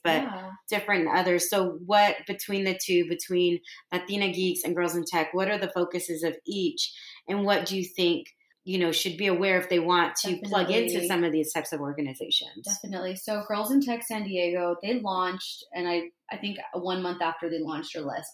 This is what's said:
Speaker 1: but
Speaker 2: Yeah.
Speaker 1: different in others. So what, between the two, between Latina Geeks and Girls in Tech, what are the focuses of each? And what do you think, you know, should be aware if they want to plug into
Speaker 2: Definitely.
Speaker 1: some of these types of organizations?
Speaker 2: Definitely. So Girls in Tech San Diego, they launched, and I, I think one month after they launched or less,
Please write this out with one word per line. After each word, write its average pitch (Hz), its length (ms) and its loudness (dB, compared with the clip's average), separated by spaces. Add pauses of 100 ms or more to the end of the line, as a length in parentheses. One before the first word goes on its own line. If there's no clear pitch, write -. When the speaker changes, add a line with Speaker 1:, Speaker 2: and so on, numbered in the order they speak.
Speaker 1:
but 160 200 4
Speaker 2:
Yeah. 190 280 -8 (180)
Speaker 1:
different 202 340 0
in 151 120 2
others. 175 340 4
So 180 360 2
what, 208 320 6 (100)
between 196 380 -2
the 185 180 0
two, 175 240 4
between 175 540 2 (300)
Latina 190 400 0
Geeks 180 320 0
and 175 120 0
Girls 170 200 0
in 170 100 -2
Tech, 160 280 0
what 190 160 0
are 208 80 0
the 180 120 -2
focuses 175 540 -2
of 165 120 0 (100)
each? 196 480 -2 (360)
And 202 160 0
what 190 200 4
do 190 120 -2
you 180 80 0
think, 175 420 2 (400)
you 185 120 0
know, 170 120 2
should 170 240 0
be 196 120 0
aware 185 320 4
if 180 100 -6
they 180 80 4
want 170 380 4
to 185 280 -2
plug 196 280 2
into 226 220 4
Speaker 2:
Definitely. 175 140 0
Speaker 1:
some 175 160 2
of 165 80 2
these 151 220 0
types 156 180 -4
of 151 100 -4
organizations? 143 840 -4
Speaker 2:
Definitely. 185 500 -4
So 208 320 -4
Girls 214 240 0
in 277 80 8
Tech 240 240 0
San 214 200 -4
Diego, 175 580 0
they 233 180 0
launched, 185 640 -2 (120)
and 175 120 -2
I, 170 220 0 (220)
I 208 60 -10
think 202 200 -6 (160)
one 180 300 -2
month 175 180 -4
after 165 260 -2
they 160 120 -2
launched 156 360 -6
or 160 60 -6
less, 139 320 -6